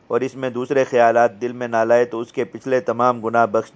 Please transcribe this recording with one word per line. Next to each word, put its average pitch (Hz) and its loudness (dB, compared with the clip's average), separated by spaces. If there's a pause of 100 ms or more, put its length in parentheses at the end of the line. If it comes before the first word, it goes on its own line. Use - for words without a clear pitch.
اور 120 -2
اس 127 -6
میں 131 -6
دوسرے 127 -2
خیالات 117 2
دل 120 -6
میں 123 -8
نہ 117 -2
لائے، 117 4
تو 117 -8
اس 113 -10
کے 127 -4
پچھلے 127 -4
تمام 120 0
گناہ 113 2
بخش 110 -2